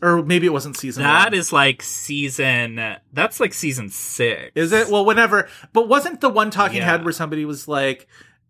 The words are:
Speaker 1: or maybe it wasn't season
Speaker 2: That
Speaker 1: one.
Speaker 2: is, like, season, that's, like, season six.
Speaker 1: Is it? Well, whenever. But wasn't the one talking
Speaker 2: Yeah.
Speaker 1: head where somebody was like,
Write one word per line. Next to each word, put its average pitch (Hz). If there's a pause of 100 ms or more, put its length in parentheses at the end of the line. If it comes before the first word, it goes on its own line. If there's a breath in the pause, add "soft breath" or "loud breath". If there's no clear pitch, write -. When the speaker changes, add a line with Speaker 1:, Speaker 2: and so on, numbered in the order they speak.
Speaker 1:
or 175
maybe 175
it 170
wasn't 143
season 135
Speaker 2:
That 160
Speaker 1:
one. 208
Speaker 2:
is, 180
like, 139
season, 123 (160)
that's, 165
like, 220
season 127
six. 101
Speaker 1:
Is 165
it? 220
Well, 202
whenever. 208 (240 loud breath)
But 226
wasn't 285
the 277
one 214
talking 196
Speaker 2:
Yeah. 175
Speaker 1:
head 165
where 165
somebody 156
was 147
like, 135 (420 soft breath)